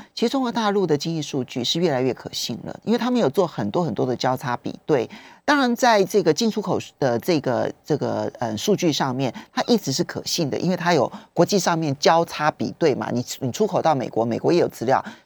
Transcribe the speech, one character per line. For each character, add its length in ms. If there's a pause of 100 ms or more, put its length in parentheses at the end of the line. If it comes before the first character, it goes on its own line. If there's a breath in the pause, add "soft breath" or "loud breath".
(140 loud breath)
其 100
实 60
中 100
国 100
大 200
陆 160
的 100
经 180
济 60
数 240
据 180
是 160
越 140
来 80
越 140
可 180
信 320
了， 200
因 100
为 40
他 120
们 100
有 80
做 180
很 240
多 140
很 80
多 140
的 100
交 180
叉 220
比 180 (120)
对。 200 (380 loud breath)
当 160
然， 160
在 260
这 200
个 100
进 180
出 120
口 160 (200)
的 200
这 240
个， 280 (140)
这 140
个， 400
呃， 180
数 180
据 160
上 240
面， 160 (220 loud breath)
它 120
一 120
直 160
是 100
可 220
信 240
的， 100
因 120
为 60
它 180
有 180 (220 loud breath)
国 100
际 140
上 200
面 200
交 260
叉 260
比 280
对 160
嘛， 180
你， 100 (180)
你 120
出 140
口 160
到 120
美 140
国， 160
美 140
国 120
也 80
有 80
资 200
料， 180 (220 loud breath)